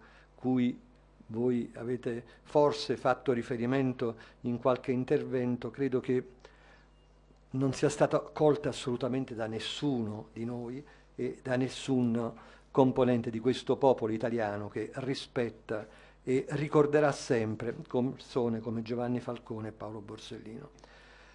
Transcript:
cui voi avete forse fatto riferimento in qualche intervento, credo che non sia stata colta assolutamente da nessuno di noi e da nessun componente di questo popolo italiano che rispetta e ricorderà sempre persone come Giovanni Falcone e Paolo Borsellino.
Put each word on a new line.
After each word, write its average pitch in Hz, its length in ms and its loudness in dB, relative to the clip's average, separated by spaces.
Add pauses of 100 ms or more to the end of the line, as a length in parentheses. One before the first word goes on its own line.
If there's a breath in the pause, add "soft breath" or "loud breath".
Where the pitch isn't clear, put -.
(360 loud breath)
cui 123 420 2 (500)
voi 120 480 -2
avete 120 480 -6 (180 loud breath)
forse 143 560 2
fatto 131 340 0
riferimento 120 840 0 (260 loud breath)
in 120 180 -2
qualche 127 320 0
intervento, 123 800 0
credo 127 300 0
che 127 260 0 (1200 loud breath)
non 135 200 0
sia 147 160 2
stata 143 320 2
colta 151 480 2
assolutamente 123 680 -4
da 110 120 -4
nessuno 110 840 -4
di 113 100 -8
noi 120 400 -8 (320 loud breath)
e 123 260 -4
da 127 140 0
nessun 123 800 0 (360 loud breath)
componente 123 600 6
di 113 100 -4
questo 123 380 0
popolo 117 340 4
italiano 110 560 -2
che 110 280 -8
rispetta 120 920 -4 (340 loud breath)
e 131 280 0
ricorderà 147 640 4
sempre 113 600 0
persone 123 840 -2
come 113 220 -4
Giovanni 120 400 -4
Falcone 110 480 -8
e - 20 -8
Paolo 107 300 -12
Borsellino. 107 680 -14 (640 loud breath)